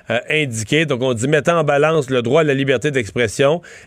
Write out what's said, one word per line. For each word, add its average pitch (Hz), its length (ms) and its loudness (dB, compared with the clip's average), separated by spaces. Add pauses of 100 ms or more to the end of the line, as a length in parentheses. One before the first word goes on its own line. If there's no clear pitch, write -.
euh, 113 100 -2 (120)
indiqués. 147 560 0
Donc, 127 160 -2
on 131 120 0
dit, 113 120 -4
mettant 156 320 2
en 160 60 0
balance 147 460 0
le 123 120 0
droit 135 200 2
à - 20 0
la 143 100 2
liberté 135 380 0
d'expression, 131 680 0 (260)